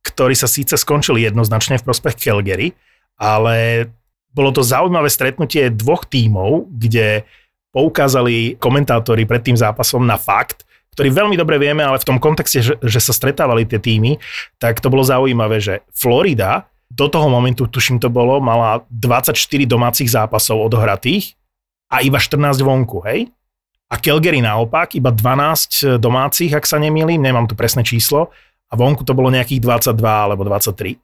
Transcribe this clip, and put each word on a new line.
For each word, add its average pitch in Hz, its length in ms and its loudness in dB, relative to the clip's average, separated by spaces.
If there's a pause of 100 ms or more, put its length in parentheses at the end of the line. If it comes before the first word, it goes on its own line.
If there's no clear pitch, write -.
ktorý 135 320 -2
sa 123 160 -2
síce - 320 -4
skončil 143 400 0
jednoznačne 110 560 0
v - 80 -6
prospech 127 320 -4
Calgary, 104 560 -2 (480)
ale 113 640 0 (480)
bolo 139 160 2
to 127 160 2
zaujímavé 151 480 0
stretnutie 135 560 -2
dvoch 120 400 -2
tímov, 110 640 0
kde 110 480 0 (480)
poukázali 131 880 0
komentátori 120 720 0
pred 117 160 -2
tým 123 80 2
zápasom 117 480 0
na 113 160 2
fakt, - 480 -2 (320)
ktorý 139 160 2
veľmi 202 240 0
dobre 160 240 0
vieme, 147 240 0
ale 135 160 0
v - 80 -4
tom 131 80 2
kontexte, 151 480 0
že, 113 160 2
že 113 180 0
sa 117 140 0
stretávali 127 500 0
tie 113 160 -2
tímy, 113 380 2 (400)
tak 117 240 -2
to 135 80 0
bolo 131 160 4
zaujímavé, 120 560 2
že 98 320 -6
Florida 135 720 0 (240)
do 123 160 -2
toho 151 240 2
momentu, 123 400 0
tuším 120 320 -2
to 123 80 -2
bolo, 123 320 2
mala 117 480 0
dvadsaťštyri 123 800 0
domácich 120 400 0
zápasov 110 560 0
odohratých 113 720 0 (560)
a 127 80 2
iba 135 160 2
štrnásť 143 480 0
vonku, 123 400 -2
hej? 175 240 -4 (560)
A 120 160 -8
Calgary 156 400 2
naopak, 117 560 -2
iba 127 160 2
dvanásť 131 880 0
domácich, 135 560 0
ak 143 80 -4
sa 151 160 0
nemýlim, 160 400 0
nemám 123 240 2
tu 113 80 -4
presné 117 320 0
číslo, 143 480 0 (380)
a 110 80 -4
vonku 131 240 2
to - 80 -2
bolo 131 160 2
nejakých 127 400 0
dvadsaťdva 110 640 2
alebo 98 160 -2
dvadsaťtri. 101 560 -4